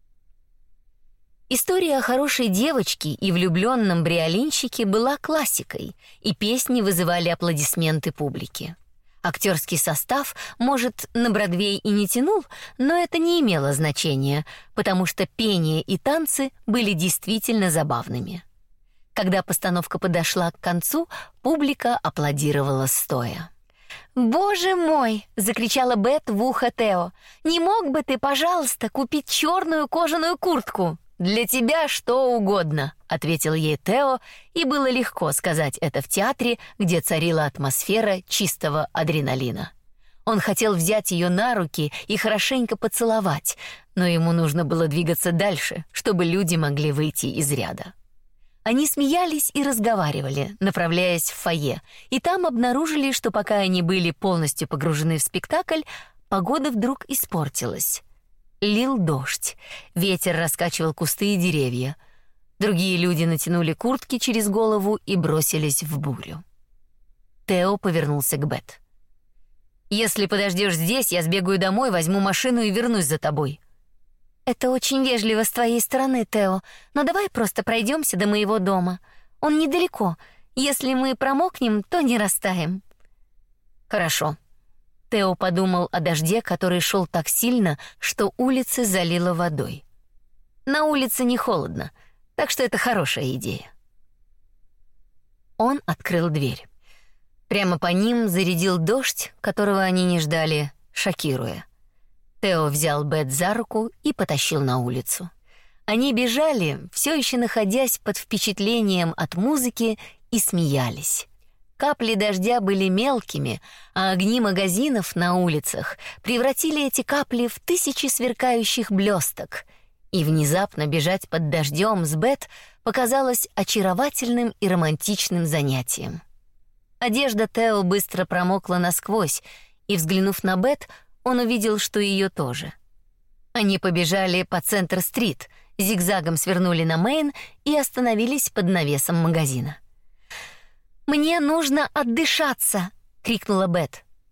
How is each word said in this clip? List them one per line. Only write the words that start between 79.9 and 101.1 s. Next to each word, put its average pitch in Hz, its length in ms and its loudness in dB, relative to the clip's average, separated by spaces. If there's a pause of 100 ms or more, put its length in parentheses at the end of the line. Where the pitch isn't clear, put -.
Если 262 380 0
мы 262 220 0
промокнем, 269 680 0
то 349 180 0
не 247 160 4
растаем». 185 640 -2 (1080)
«Хорошо». 160 480 -2 (720)
Тео 196 240 2
подумал 185 560 0
о 175 80 -2
дожде, 165 420 0
который 180 380 0
шел 180 280 0
так 165 220 -2
сильно, 226 480 2 (220)
что - 380 -2
улицы 254 480 0
залило 175 480 0
водой. 160 520 -4 (800)
«На 294 180 0
улице 269 400 0
не 247 140 2
холодно, 151 540 -4 (440)
так 294 140 -2
что - 140 -2
это 226 140 -2
хорошая 151 580 0
идея». - 360 -8 (1900)
Он 254 280 2
открыл 170 440 -2
дверь. 139 380 -2 (800)
Прямо 185 300 0
по 175 100 -2
ним 220 400 2
зарядил 180 500 2
дождь, 208 640 0
которого 202 400 0
они 185 240 2
не 175 140 2
ждали, 156 540 0 (180)
шокируя. - 760 -4 (760)